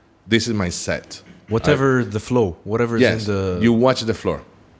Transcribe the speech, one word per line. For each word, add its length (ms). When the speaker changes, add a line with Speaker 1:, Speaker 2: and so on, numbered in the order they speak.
Speaker 1:
"This 200
is 60
my 160
set." 520
Speaker 2:
Whatever 520
Speaker 1:
I 20
Speaker 2:
the 160
flow, 440
whatever 320
is 60
Speaker 1:
Yes, 260
Speaker 2:
in 60
the 280
Speaker 1:
you 120
watch 280
the 120
floor. 280